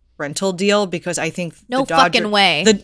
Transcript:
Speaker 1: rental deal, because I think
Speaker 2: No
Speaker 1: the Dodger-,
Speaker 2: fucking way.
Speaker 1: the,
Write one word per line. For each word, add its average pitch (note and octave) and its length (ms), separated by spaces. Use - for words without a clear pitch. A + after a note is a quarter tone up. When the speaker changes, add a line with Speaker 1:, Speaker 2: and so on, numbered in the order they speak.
Speaker 1:
rental D3+ 340
deal, G3+ 340
because F3 320
I D#3 120
think E3 260
Speaker 2:
No B3 100
Speaker 1:
the C4+ 60
Dodger-, E3+ 340
Speaker 2:
fucking G#3 120
way. F#3 340
Speaker 1:
the, G#3 180